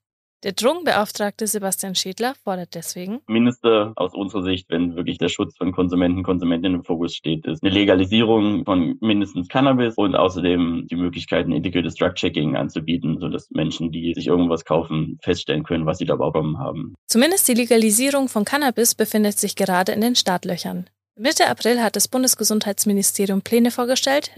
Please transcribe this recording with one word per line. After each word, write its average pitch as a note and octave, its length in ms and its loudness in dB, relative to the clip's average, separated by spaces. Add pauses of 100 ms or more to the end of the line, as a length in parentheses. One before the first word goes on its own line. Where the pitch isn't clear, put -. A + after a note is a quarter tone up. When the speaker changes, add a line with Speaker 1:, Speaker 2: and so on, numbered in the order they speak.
(440)
Speaker 1:
Der G3 80 -4
Drogenbeauftragte G#3+ 960 0
Sebastian G3 480 -4
Schädler A3 380 -4 (100)
fordert F3+ 300 -6
deswegen F#3 540 -10
Speaker 2:
Mindeste A2+ 680 2
aus F2+ 180 -4
unserer G2 300 -4
Sicht, F#2 260 -4
wenn E2+ 280 -2
wirklich F2 200 -4
der E2+ 120 0
Schutz - 260 -4
von F#2 160 -4
Konsumenten, F2+ 520 0
Konsumentinnen F2 560 0
im - 40 -10
Fokus E2 320 -4
steht, D#2 300 -4
ist D#2+ 180 -6
eine F#2+ 100 0
Legalisierung G2+ 920 4
von F2 340 2
mindestens G2+ 480 0
Cannabis C3 480 2
und G#2 200 2
außerdem F2 760 2
die E2+ 60 -4
Möglichkeit, F2 500 -2
ein - 60 0
integriertes F2 420 -2
Drug-Checking E2 640 0
anzubieten, D#2+ 640 -2
sodass - 300 -8
Menschen, E2 420 -4
die E2 220 -4
sich - 120 -6
irgendwas E2+ 380 2
kaufen, D#2+ 560 -2
feststellen F2 420 -2
können, E2 220 -2
was D#2 140 -2
sie D2+ 60 -6
da D2+ 100 0
überhaupt C#2+ 180 0
bekommen D#2 260 -2
haben. - 340 -8 (140)
Speaker 1:
Zumindest D#4+ 400 2
die B3+ 60 2
Legalisierung A#3+ 760 2
von G#3 160 -2
Cannabis B3 520 0
befindet G#3+ 440 0
sich G3 160 -2
gerade F#3+ 380 2
in G#3 80 0
den A#3+ 160 2
Startlöchern. F3+ 720 -2 (260)
Mitte C4+ 320 2
April A#3+ 320 0
hat A3 160 0
das G3+ 120 0
Bundesgesundheitsministerium G#3 1400 0
Pläne A#3 260 2
vorgestellt, C4 680 0